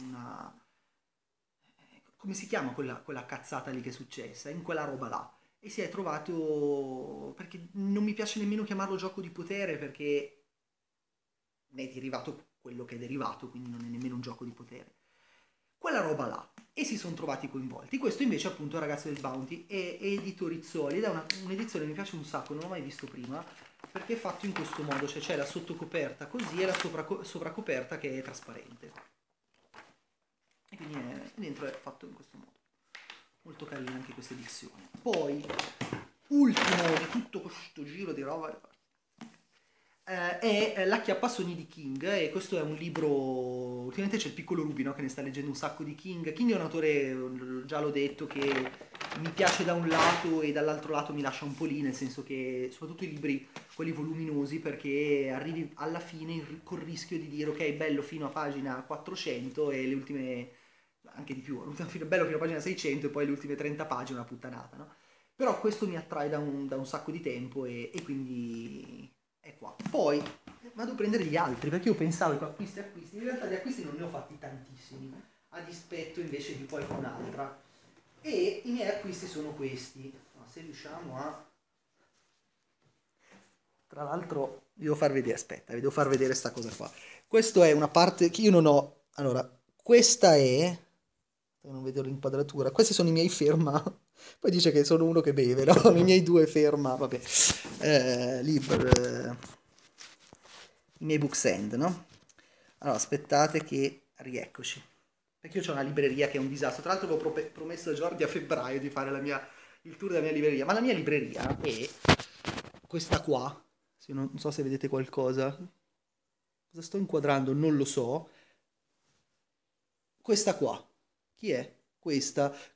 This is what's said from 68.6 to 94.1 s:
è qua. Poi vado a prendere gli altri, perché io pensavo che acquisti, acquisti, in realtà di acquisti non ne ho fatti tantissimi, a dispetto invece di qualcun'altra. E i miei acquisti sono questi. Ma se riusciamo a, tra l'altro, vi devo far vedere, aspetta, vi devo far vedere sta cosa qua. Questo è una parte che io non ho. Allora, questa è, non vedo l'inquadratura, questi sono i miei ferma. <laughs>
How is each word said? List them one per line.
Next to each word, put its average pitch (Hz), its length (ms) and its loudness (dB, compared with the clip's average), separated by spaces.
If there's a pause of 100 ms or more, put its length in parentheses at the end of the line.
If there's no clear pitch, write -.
è 147 140 -20
qua. - 160 -16 (160)
Poi 147 280 2 (540)
vado 226 200 -8
a - 20 -8
prendere 208 280 0
gli 156 140 0
altri, 147 320 0
perché 180 200 0
io 214 60 6
pensavo 160 400 2
che 147 100 -4
acquisti, - 340 -10
acquisti, 196 380 -14
in 233 80 -8
realtà 247 200 -6
di 185 80 -4
acquisti 247 300 -6
non 143 120 -8
ne 170 80 -8
ho 170 60 -8
fatti 151 300 -12
tantissimi, 135 760 -16 (360)
a 165 120 -16
dispetto 170 580 -12
invece 143 380 -8
di 135 80 -12
qualcun'altra. 131 960 -8 (600)
E 349 440 0
i 247 60 -4
miei 233 180 -2
acquisti 185 380 -6
sono 151 240 -8
questi. 135 600 -10 (240)
Ma 120 120 -20
se 165 140 -20
riusciamo 151 540 -12
a, 147 300 -10 (2500)
tra 143 160 -12
l'altro, 147 640 -4 (100)
vi - 120 -10
devo 151 100 2
far 147 160 4
vedere, 123 240 2
aspetta, - 380 -10
vi 120 60 -4
devo 135 120 0
far 143 160 4
vedere 135 260 4
sta 127 160 -2
cosa 113 260 -8
qua. - 160 -10 (360)
Questo 220 340 8
è 160 100 12
una 151 160 6
parte 175 440 8
che 190 100 -2
io 214 80 10
non 170 160 12
ho. 143 380 6 (140)
Allora, 127 300 0 (280)
questa 233 600 10
è, 143 400 8 (840)
non 135 220 -10
vedo 135 180 -2
l'inquadratura, 135 720 0
questi 214 240 6
sono 170 140 6
i - 20 6
miei 165 180 6
ferma. 151 520 6
<laughs> - 580 -12